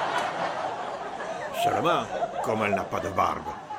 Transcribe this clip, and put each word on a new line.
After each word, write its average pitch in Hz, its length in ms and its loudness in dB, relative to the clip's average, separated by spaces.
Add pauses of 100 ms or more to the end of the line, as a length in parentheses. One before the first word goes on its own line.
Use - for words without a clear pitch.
(1600)
Seulement, 131 420 4 (380)
comme 113 220 2
elle 101 100 4
n'a 95 80 4
pas 92 160 -2
de 87 120 -2
barbe, 90 360 2 (320)